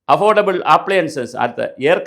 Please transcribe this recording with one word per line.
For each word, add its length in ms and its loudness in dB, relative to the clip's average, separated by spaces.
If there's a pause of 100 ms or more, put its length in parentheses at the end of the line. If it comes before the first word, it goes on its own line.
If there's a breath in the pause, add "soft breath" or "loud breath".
അഫോർഡബിൾ 540 2
അപ്ലയൻസസ്, 720 0
അടുത്ത 240 -4
എയർ 460 -2